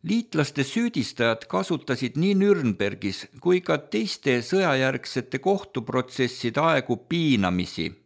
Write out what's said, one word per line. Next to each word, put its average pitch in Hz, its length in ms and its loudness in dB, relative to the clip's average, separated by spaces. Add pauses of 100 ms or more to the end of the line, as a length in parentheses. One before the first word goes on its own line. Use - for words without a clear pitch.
Liitlaste 160 600 0
süüdistajad 131 840 0
kasutasid 135 720 -2
nii 196 140 4
Nürnbergis 107 920 2 (160)
kui 180 240 2
ka 156 140 0
teiste 143 640 -2
sõjajärgsete 135 960 -2
kohtuprotsesside 127 1200 -2
aegu 143 360 2
piinamisi 98 920 0 (180)